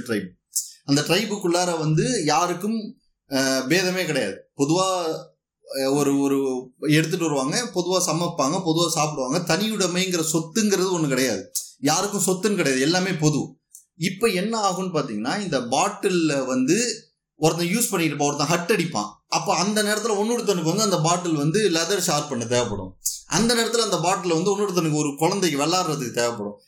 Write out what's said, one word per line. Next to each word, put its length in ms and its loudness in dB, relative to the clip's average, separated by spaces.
ட்ரைப். 220 -4
அந்த 160 4
ட்ரைபுக்குள்ளார 800 0
வந்து 440 2
யாருக்கும், 540 0
அஹ், 380 2
பேதமே 380 2
கிடையாது. 320 -2
பொதுவா, 300 2
அஹ், 280 -2
ஒரு, 260 2
ஒரு 180 2
எடுத்துட்டு 460 2
வருவாங்க, 300 0
பொதுவா 300 0
சமைப்பாங்க, 560 0
பொதுவா 260 0
சாப்பிடுவாங்க. 500 -2
தனியுடைமைங்கிற 760 0
சொத்துங்கிறது 580 0
ஒண்ணு 160 0
கிடையாது, 440 0
யாருக்கும் 460 0
சொத்துன்னு 300 0
கிடையாது, 260 2
எல்லாமே 300 2
பொது. 300 0
இப்ப 320 -2
என்ன 420 0
ஆகும்னு 260 -4
பாத்தீங்கன்னா, 440 -4
இந்த 200 -2
பாட்டில்ல 840 0
வந்து 320 2
ஒருத்தன் 280 2
யூஸ் 220 0
பண்ணிட்டு 260 0
இருப்பான், 140 2
ஒருத்தன் 220 0
ஹட் 200 0
அடிப்பான். 380 0
அப்ப 280 0
அந்த 280 0
நேரத்துல 320 0
இன்னொருத்தனுக்கு 560 0
வந்து 120 0
அந்த 180 2
பாட்டில் 340 2
வந்து 340 2
லெதர் 380 0
ஷார்ப் 220 0
பண்ண 160 -4
தேவைப்படும். 520 -2
அந்த 300 2
நேரத்துல 280 0
அந்த 160 0
பாட்டில் 340 0
வந்து 180 2
இன்னொருத்தனுக்கு, 440 0
ஒரு 200 0
குழந்தைக்கு 440 0
விளையாடுறதுக்கு 520 0
தேவைப்படும். 460 -2